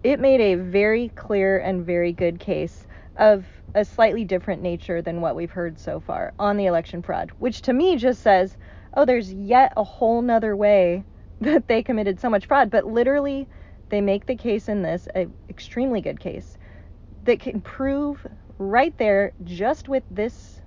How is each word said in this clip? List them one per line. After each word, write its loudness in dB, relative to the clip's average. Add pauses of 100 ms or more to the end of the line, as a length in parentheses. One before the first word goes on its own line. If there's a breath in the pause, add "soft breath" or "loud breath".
it 2
made 4
a 4
very 0
clear 0
and 2
very 0
good -2
case -6 (320 loud breath)
of 6 (300)
a 2
slightly 2
different -4
nature -6
than -6
what -2
we've -6
heard -8
so -10
far -8
on 0
the -2
election -2
fraud, -6
which -4
to 0
me 2
just -2
says, 4 (380 loud breath)
"Oh, 4
there's 0
yet 4
a 0
whole 0
nother 0
way 4 (180)
<laughs> -20
that 2
they 2
committed -2
so -4
much 0
fraud." 4
But 2
literally, 0 (440 soft breath)
they 0
make 0
the -4
case -4
in -2
this, -4
a -2 (240)
extremely -4
good -8
case, -12 (680 loud breath)
that 2
can -8
prove -6 (300)
right 0
there, 2 (120)
just -4
with -2
this -8